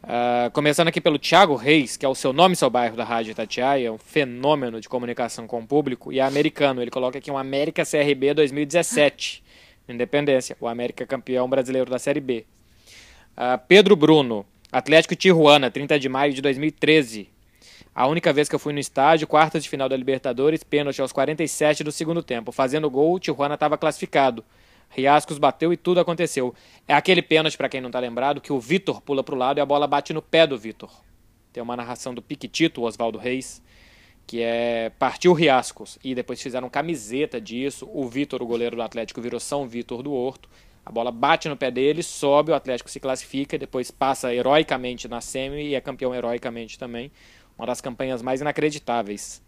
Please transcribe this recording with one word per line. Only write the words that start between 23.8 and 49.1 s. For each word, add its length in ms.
Riascos 480
bateu 360
e 40
tudo 220
aconteceu. 560
É 80
aquele 260
pênalti, 360
pra 120
quem 120
não 100
tá 80
lembrado, 420
que 120
o 80
Vitor 400
pula 240
pro 100
lado 240
e 20
a 60
bola 180
bate 280
no 100
pé 240
do 100
Vitor. 340
Tem 80
uma 160
narração 380
do 80
Piquitito, 580
o 40
Oswaldo 340
Reis, 420
que 160
é, 560
"Partiu 360
Riascos", 720
e 100
depois 260
fizeram 300
camiseta 680
disso. 520
O 160
Vitor, 320
o 60
goleiro 300
do 60
Atlético, 380
virou 200
São 260
Vitor 380
do 80
Horto. 360
A 80
bola 180
bate 380
no 80
pé 120
dele, 320
sobe, 520
o 20
Atlético 340
se 120
classifica, 580
depois 320
passa 420
heroicamente 760
na 120
SEMI 500
e 40
é 60
campeão 340
heroicamente 640
também. 320
Uma 80
das 140
campanhas 420
mais 180
inacreditáveis. 1080